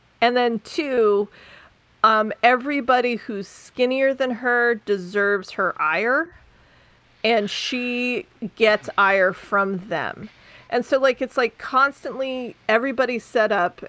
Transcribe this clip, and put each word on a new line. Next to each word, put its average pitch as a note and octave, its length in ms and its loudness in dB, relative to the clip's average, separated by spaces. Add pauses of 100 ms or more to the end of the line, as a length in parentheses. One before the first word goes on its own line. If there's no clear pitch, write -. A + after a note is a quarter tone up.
(220)
And A#3+ 160 2
then A#3 220 2
two, A3 680 0 (760)
um, G#3+ 280 2 (120)
everybody B3 720 2
who's G3+ 320 -10
skinnier C4 640 -2
than C4 160 -2
her A#3+ 460 0
deserves G3+ 760 -2
her F#3 300 -2
ire, A#3 540 -2 (880)
and A3 260 2
she B3 800 -4 (300)
gets G#3+ 380 2
ire F#3+ 380 4
from G3 540 -2
them. D#3+ 420 -6 (400)
And B3 160 -2
so, C4+ 140 2
like, C4 200 2
it's, B3+ 160 -6
like, A#3+ 220 -2
constantly C4 1000 -2 (120)
everybody's A#3+ 560 0
set G#3+ 280 0
up F3+ 380 -2